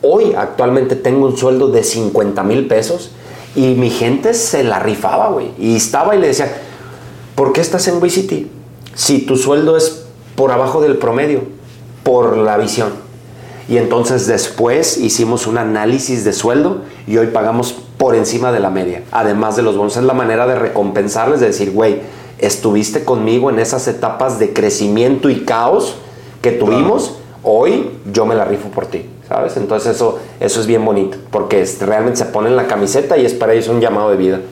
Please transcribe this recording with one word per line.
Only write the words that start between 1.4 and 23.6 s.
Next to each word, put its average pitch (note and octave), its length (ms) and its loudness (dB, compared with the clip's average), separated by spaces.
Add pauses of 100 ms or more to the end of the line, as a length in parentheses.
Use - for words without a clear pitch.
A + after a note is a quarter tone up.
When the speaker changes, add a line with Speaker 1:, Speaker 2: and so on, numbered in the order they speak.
Speaker 1:
de A#2 140 4
cincuenta G2+ 600 -2
mil A#2+ 240 0
pesos. A#2+ 460 -2 (440)
Y C3 180 2
mi B2 140 2
gente C3+ 460 0
se D#3 300 0
la G2+ 160 0
rifaba, - 500 0
güey. - 280 -4
Y A2+ 180 2
estaba E3+ 380 0
y G3+ 60 4
le E3 80 4
decía, C#3 240 0 (840)
"¿Por C3+ 200 2
qué D#3 80 2
estás F3+ 260 0
en F3 140 0
WeCity? F3 480 -2 (440)
Si C#3 260 2
tu C3 160 0
sueldo D3+ 420 4
es - 260 0 (320)
por C3 160 2
abajo C3 300 2
del C#3+ 160 4
promedio, C3+ 420 0 (600)
por A#2+ 340 4
la G#2+ 220 2
visión". G#2+ 320 -2 (760)
Y A#2+ 120 2
entonces A#2 480 2
después A#2+ 720 0
hicimos A2+ 480 0
un A2 100 -2
análisis A2+ 680 -2
de G2+ 100 2
sueldo C#3+ 480 0 (240)
y G#2+ 100 0
hoy A2 120 4
pagamos A2+ 480 -2 (200)
por C3 180 2
encima B2 380 0
de A2 80 0
la G2 100 0
media, F2+ 400 -4
además G#2+ 460 0
de - 60 0
los G2+ 160 2
bonos. G#2 180 0
Es A#2+ 60 0
la C3 100 4
manera A#2+ 340 0
de B2+ 100 2
recompensarles, G#2+ 840 0
de A#2+ 60 4
decir, G2 260 0
"Güey, G#2 280 2 (380)
estuviste G#2+ 680 0
conmigo A#2+ 460 2
en A2+ 80 0
esas B2 300 -2